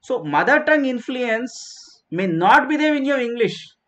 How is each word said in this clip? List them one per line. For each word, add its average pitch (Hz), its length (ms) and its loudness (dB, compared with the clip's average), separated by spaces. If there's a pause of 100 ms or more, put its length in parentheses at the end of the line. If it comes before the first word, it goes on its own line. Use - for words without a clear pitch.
So 226 220 -6
mother 175 400 2
tongue 302 220 2
influence 247 1300 -6
may 180 160 -2
not 202 400 4
be 294 100 0
there 302 180 2
in 269 100 -2
your 277 140 0
English. 240 560 -4 (120)